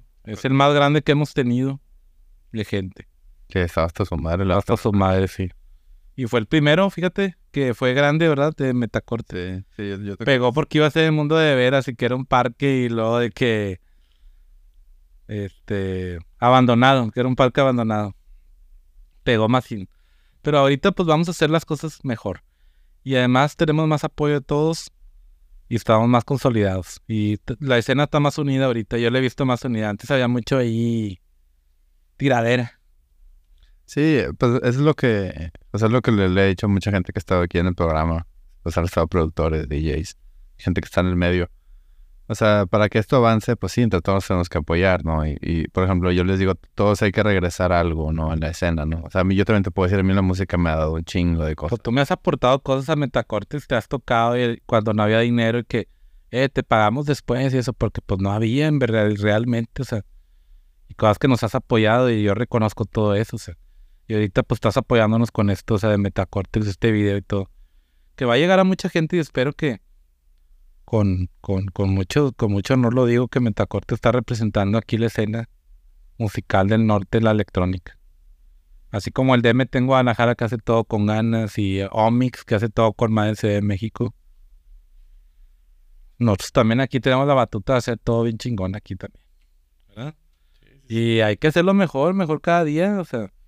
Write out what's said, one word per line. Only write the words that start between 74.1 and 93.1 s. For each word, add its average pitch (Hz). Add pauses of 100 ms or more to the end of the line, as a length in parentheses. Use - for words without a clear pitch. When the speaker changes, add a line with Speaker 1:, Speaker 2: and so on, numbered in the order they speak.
Speaker 1:
representando 110
aquí 113
la 113
escena 110 (680)
musical 98
del 110
norte 107
de 110
la 110
electrónica. 92 (920)
Así 107
como 131
el 123
D 117
M 127
tengo 127
a 131
Guadalajara 120
que -
hace 117
todo 113
con 107
ganas 110
y 98 (120)
Omix 117
que -
hace 107
todo 113
con 110
madre 107
en 107
Ciudad 104
de 104
México. 107 (2000)
Nosotros 110
también 117
aquí 135
tenemos 131
la 143
batuta 120
de 127
hacer 117
todo 117
bien 117
chingón 98
aquí 98
también, - (600)
¿verdad? 117 (440)
Speaker 2:
Sí, -
sí, -
sí. 113
Speaker 1:
Y 113
hay 107
que -
hacerlo 170
mejor, 175
mejor 160
cada 170
día, 175
o 175
sea. 113 (160)